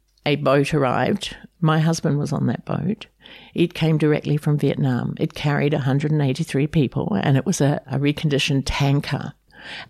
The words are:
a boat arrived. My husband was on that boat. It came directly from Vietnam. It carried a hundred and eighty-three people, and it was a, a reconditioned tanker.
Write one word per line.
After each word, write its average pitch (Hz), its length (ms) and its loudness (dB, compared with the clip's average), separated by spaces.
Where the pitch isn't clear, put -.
a 147 100 2
boat 139 380 2
arrived. 131 640 0
My 156 200 4
husband 156 380 0
was 143 140 -4
on 139 140 0
that - 180 -2
boat. - 420 -4
It 170 200 0
came 160 220 2
directly 151 400 0
from 147 220 0
Vietnam. 135 600 0
It - 160 -4
carried 143 380 0
a 156 60 0
hundred 139 340 0
and 151 80 2
eighty-three 139 460 0
people, 139 560 0
and 135 160 4
it 127 80 -2
was 185 140 -2
a, 143 200 2
a 131 80 -2
reconditioned 143 680 0
tanker. 139 680 -2